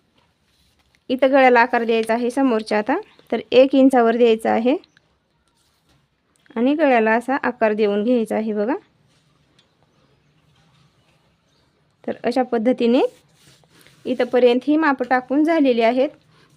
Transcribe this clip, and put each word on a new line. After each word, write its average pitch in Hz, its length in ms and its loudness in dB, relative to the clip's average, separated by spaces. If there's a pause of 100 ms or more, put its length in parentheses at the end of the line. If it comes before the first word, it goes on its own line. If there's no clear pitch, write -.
(1080)
इथं 262 220 0
गळ्याला 262 300 4
आकार 240 220 -2
द्यायचा 226 300 -2
आहे 240 180 -4
समोरच्या 226 460 -2
आता, 233 200 -4 (340)
तर 226 80 -4 (120)
एक 262 240 4
इंचावर 247 420 4
द्यायचा 226 340 0
आहे 226 240 0 (1800)
आणि 247 200 0
गळ्याला 247 380 2
असा 240 300 -4
आकार 233 300 -2
देऊन 208 300 -2
घ्यायचा 226 320 -2
आहे. 220 180 -4
बघा, 214 220 -4 (3250)
तर 233 200 -10
अशा 247 200 -2
पद्धतीने 240 580 -2 (1040)
इथपर्यंत 247 580 0
ही 294 140 0
मापं 285 280 -2
टाकून 262 380 -2
झालेली 277 380 0
आहेत. 254 280 0 (480)